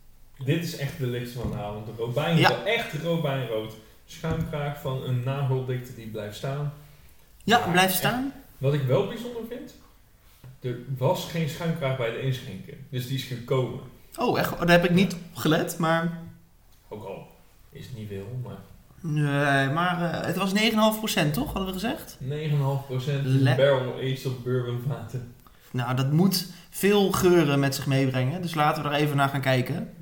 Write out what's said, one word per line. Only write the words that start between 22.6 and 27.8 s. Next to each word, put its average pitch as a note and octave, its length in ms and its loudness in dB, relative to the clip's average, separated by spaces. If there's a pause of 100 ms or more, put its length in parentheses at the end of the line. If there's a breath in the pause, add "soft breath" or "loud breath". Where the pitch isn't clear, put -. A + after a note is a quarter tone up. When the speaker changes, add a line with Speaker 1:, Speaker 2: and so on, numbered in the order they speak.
Speaker 1:
half C3+ 240 0
procent C3+ 400 -2
Speaker 2:
Le- C3 300 6
Speaker 1:
barrel C3 400 6
aged C3 300 -4
op B2 180 -6
bourbon A#2+ 440 -2
vaten. A#2 460 -6 (380 soft breath)
Speaker 2:
Nou, A#2+ 240 -2
dat C3+ 160 2
moet F#3 340 4 (240 loud breath)
veel G3 420 4
geuren E3 480 6
met C#3 160 2
zich - 120 -6